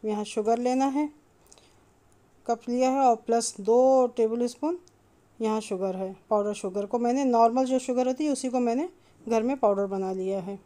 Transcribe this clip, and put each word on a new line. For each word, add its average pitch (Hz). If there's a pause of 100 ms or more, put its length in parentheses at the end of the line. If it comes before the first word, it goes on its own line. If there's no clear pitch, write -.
यहाँ 208
शुगर 220
लेना 254
है, 285 (1400)
कप 233
लिया 254
है, 269
और 247
प्लस 233
दो 254
टेबल 240
स्पून 311 (640)
यहाँ 220
शुगर 190
है। 190 (180)
पाउडर 208
शुगर 202
को 240
मैंने, 247
नॉर्मल 233
जो 262
शुगर 254
होती 262
है 294
उसी 254
को 247
मैंने 247 (320)
घर 226
में 262
पाउडर 202
बना 190
लिया 190
है। 196